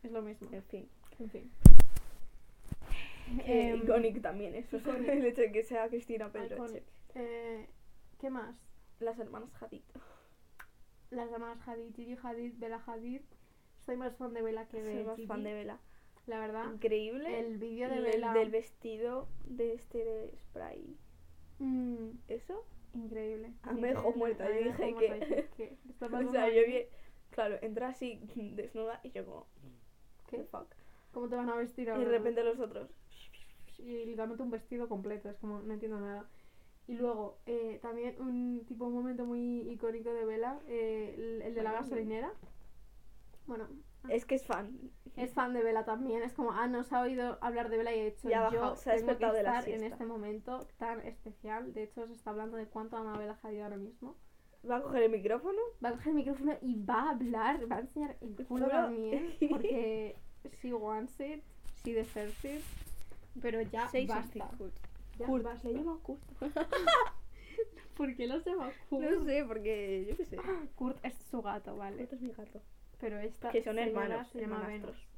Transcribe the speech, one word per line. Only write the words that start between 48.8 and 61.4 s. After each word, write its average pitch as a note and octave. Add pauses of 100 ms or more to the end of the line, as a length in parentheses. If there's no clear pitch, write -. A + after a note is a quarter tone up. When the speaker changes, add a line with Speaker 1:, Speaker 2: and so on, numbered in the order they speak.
Speaker 2:
ha A3
Speaker 1:
tengo A3+
que C4+
Speaker 2:
despertado A3+
de G#3+
la A#3+
Speaker 1:
estar A3+
en A3
Speaker 2:
siesta. A3
Speaker 1:
este A#3
momento A3 (100)
tan A3+
especial". A3
De G#3+
hecho, A3+
se A#3
está A3+
hablando A3
de A3
cuánto A3+
ama A3
a -
Bella G#3+
Hadid G#3+
ahora G3+
mismo. A#3+ (540)
Speaker 2:
Va A#3+
a C4
coger C4+
el A3+
micrófono. A#3+ (240)
Speaker 1:
Va A#3+
a -
coger B3
el D#4
micrófono C#4
y B3+
va B3
a D#4
hablar, A#3+
va -
a -
enseñar C#4+
el A#3+
Speaker 2:
El G3+ (120)
Speaker 1:
culo B3+
Speaker 2:
culo. C4+
Speaker 1:
también, C#4+
Speaker 2:
<laughs> D4
Speaker 1:
porque A3 (460)
she B3
wants A3
it, D4+ (400)